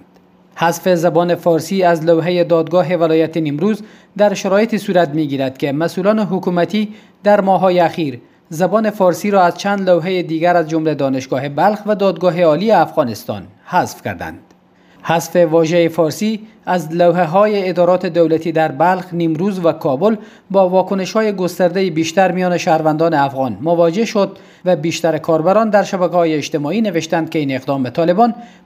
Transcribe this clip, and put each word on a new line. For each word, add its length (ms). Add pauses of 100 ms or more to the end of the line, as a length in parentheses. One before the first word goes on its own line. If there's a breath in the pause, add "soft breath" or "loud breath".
(560)
حذف 320
زبان 480
فارسی 480
از 220
لوحه 380
دادگاه 520
ولایت 420
نیمروز 440 (360 loud breath)
در 160
شرایطی 440
صورت 320
می‌گیرد 480
که 140
مسئولان 480
حکومتی 720 (300 loud breath)
در 180
ماه‌های 380
اخیر 420 (280 soft breath)
زبان 400
فارسی 420
را 100
از 160
چند 320
لوحه 320
دیگر 360
از 120
جمله 260
دانشگاه 540
بلخ 360
و 100
دادگاه 460
عالی 300
افغانستان 720 (220)
حذف 380
کردند. 360 (640 soft breath)
حذف 320
واژه 540
فارسی 580 (180 loud breath)
از 300
لوحه‌های 760
ادارات 360
دولتی 460
در 200
بلخ، 420
نیمروز 520
و 60
کابل 440 (360 loud breath)
با 180
واکنش‌های 640
گسترده 580
بیشتر 420
میان 260
شهروندان 560
افغان 480
مواجه 440
شد 320 (280 loud breath)
و 100
بیشتر 420
کاربران 520
در 140
شبکه‌های 520
اجتماعی 460
نوشتند 480
که 100
این 160
اقدام 340
طالبان 460 (300 loud breath)